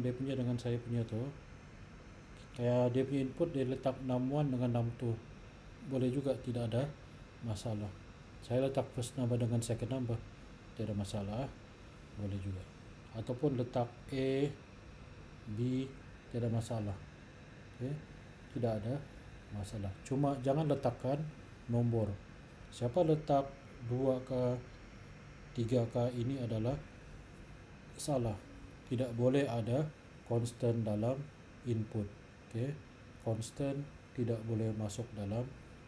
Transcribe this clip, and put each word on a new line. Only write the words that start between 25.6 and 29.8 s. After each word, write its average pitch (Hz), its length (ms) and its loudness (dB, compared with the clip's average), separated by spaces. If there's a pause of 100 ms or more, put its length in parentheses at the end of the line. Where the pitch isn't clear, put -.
ke, 120 240 4
ini 123 240 0
adalah 113 380 2 (1200)
salah. 120 380 2 (500)
Tidak 127 320 2
boleh 131 300 8
ada 120 420 2 (380)